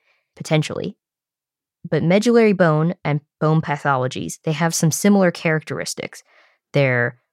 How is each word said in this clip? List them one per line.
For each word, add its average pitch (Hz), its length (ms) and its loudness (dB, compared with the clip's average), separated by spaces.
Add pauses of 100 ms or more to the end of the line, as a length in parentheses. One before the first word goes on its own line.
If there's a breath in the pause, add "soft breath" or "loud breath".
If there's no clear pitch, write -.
(360)
potentially. - 600 -4 (920)
But 151 140 0
medullary 214 500 4
bone 165 500 2
and 151 160 -2 (200)
bone 156 220 2
pathologies, 131 800 -4
they 165 100 -2
have 165 200 -2
some 160 180 2
similar 196 400 2
characteristics. - 920 -6 (500 soft breath)
They're, 123 460 0 (140)